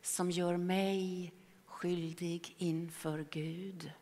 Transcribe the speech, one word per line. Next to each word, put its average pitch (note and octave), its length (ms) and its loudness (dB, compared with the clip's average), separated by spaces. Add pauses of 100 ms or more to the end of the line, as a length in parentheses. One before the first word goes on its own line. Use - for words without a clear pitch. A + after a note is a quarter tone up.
som F3+ 280 2
gör F3 260 4
mig F#3 760 2 (340)
skyldig E3+ 920 -2
inför D#3+ 720 0
Gud. E3 720 -6